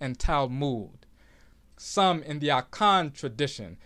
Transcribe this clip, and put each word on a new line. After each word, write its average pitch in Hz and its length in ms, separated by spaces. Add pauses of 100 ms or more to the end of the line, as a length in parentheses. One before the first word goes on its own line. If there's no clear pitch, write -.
and 127 180
Talmud. 135 840 (840)
Some 185 380
in 151 160
the 147 80
Akan 160 640
tradition 113 720